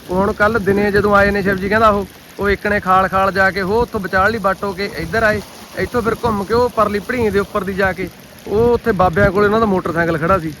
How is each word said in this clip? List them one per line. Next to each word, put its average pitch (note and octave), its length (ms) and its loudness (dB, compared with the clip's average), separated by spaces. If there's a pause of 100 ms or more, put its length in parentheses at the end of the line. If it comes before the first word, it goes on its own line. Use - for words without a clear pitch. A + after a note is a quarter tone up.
ਉਹ F3+ 60 -4
ਹੁਣ G3+ 180 0
ਕੱਲ੍ਹ A3 260 2
ਦਿਨੇ G3+ 320 2
ਜਦੋਂ G#3 240 2
ਆਏ G3+ 160 4
ਨੇ G3+ 100 -2
ਸ਼ਿਵ F#3+ 140 0
ਜੀ F#3+ 140 -6
ਕਹਿੰਦਾ A3 200 4
ਉਹ, G3+ 160 0 (340)
ਉਹ G3 100 -2
ਇੱਕ G3 180 -2
ਨੇ G#3 120 0
ਖਾਲ F#3 280 2
ਖਾਲ F#3+ 240 0
ਜਾ F#3+ 200 2
ਕੇ F#3+ 100 -4
ਉਹ G#3 200 0
ਉੱਥੋਂ A3+ 180 -4
ਵਿਚਾਲਲੀ F#3+ 380 0
ਵੱਟ F#3+ 260 -2
ਹੋ G3+ 100 -4
ਕੇ G3+ 240 -8
ਇੱਧਰ E3 260 -2
ਆਏ, G#3+ 180 0 (360)
ਇੱਥੋਂ F#3+ 240 -4
ਫਿਰ A3 220 -2
ਘੁੰਮ G#3+ 200 -2
ਕੇ F#3+ 100 -4
ਉਹ A#3+ 160 2
ਪਰਲੀ G#3 300 0
ਭੜੀਂ A#3 320 -2
ਦੇ G3 80 0
ਉੱਪਰ G3+ 240 -4
ਦੀ F#3+ 100 -6
ਜਾ F#3+ 200 0
ਕੇ F3+ 160 -8 (380)
ਉਹ A#3 260 2
ਉੱਥੇ A#3 180 0
ਬਾਬਿਆਂ F#3 400 2
ਕੋਲੇ G#3 160 2
ਉਹਨਾਂ G#3+ 120 2
ਦਾ A3+ 60 2
ਮੋਟਰਸਾਈਕਲ E3+ 520 -2
ਖੜਾ F3 220 0
ਸੀ। D#3 220 -6